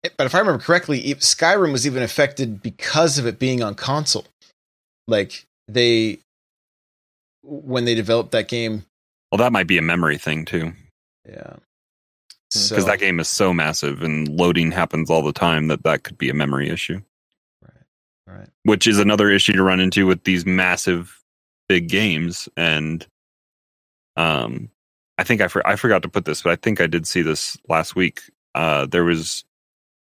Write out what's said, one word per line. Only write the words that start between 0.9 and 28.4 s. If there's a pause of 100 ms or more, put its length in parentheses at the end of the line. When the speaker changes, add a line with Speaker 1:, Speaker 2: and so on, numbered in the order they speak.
Speaker 1:
e-,
Skyrim
was
even
affected
because
of
it
being
on
console. (840)
Like, (220)
they, (1200)
when
they
developed
that
game. (460)
Speaker 2:
Well,
that
might
be
a
memory
thing,
too. (540)
Speaker 1:
Yeah.
Speaker 2:
Hmm. (960)
'Cause
Speaker 1:
So
Speaker 2:
that
game
is
so
massive
and
loading
happens
all
the
time
that
that
could
be
a
memory
issue. (600)
Speaker 1:
Right.
Right. (140)
Speaker 2:
Which
is
another
issue
to
run
into
with
these
massive, (480)
big
games.
And, (1080)
um, (480)
I
think
I
for-,
I
forgot
to
put
this,
but
I
think
I
did
see
this (100)
last
week. (320)